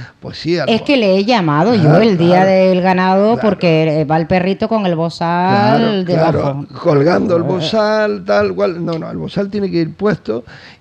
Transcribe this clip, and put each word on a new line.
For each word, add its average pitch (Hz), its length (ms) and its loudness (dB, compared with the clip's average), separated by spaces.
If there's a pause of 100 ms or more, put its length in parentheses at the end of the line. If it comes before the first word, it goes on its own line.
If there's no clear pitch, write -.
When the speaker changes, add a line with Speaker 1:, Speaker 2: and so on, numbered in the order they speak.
(200)
Speaker 1:
pues - 180 -14
sí, 170 180 -2
al 160 120 -4
Speaker 2:
Es 226 140 0
Speaker 1:
bo- - 40 -16
Speaker 2:
que 285 100 2
le 196 200 2
he 196 80 0
llamado 196 500 2
yo 190 80 2
Speaker 1:
Claro, 156 220 4
Speaker 2:
el 208 120 2
día 180 260 4
Speaker 1:
claro, 190 80 2
Speaker 2:
del 185 300 2
ganado 185 520 2
Speaker 1:
claro. 226 160 0
Speaker 2:
porque, 160 540 0
eh, - 20 -2
va 156 140 0
el 160 100 -2
perrito 190 400 -2
con 214 180 -2
el 170 80 0
bozal 180 840 0
Speaker 1:
Claro, 208 240 0
Speaker 2:
debajo. 151 640 -2
Speaker 1:
claro, - 120 -16
colgando 170 540 2
el 170 80 0
Speaker 2:
Eh. - 40 -4
Speaker 1:
bozal, 208 800 -2
tal 202 300 0
cual. 175 300 -4
No, 165 160 -4
no, 170 100 -12
el 165 60 -10
bozal 202 340 -6
tiene 202 180 -4
que 170 100 -4
ir 156 160 -4
puesto, 214 500 -4 (360)